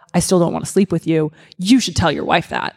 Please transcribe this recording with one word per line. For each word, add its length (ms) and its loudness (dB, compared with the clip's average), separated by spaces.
I 60 2
still 180 0
don't 140 2
wanna 140 -8
sleep 260 0
with 160 -4
you." 240 0
You 220 4
should 160 -6
tell 160 0
your 120 -6
wife 260 -2
that. 260 -6